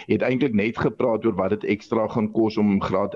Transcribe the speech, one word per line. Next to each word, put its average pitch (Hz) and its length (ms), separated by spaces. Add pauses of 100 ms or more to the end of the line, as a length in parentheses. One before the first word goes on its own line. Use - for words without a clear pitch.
het 104 140
eintlik 127 320
net 107 240
gepraat 113 480
oor 107 100
wat 92 140
dit 107 140
ekstra 107 440
gaan 107 240
kos 110 260
om 101 240
graad 98 340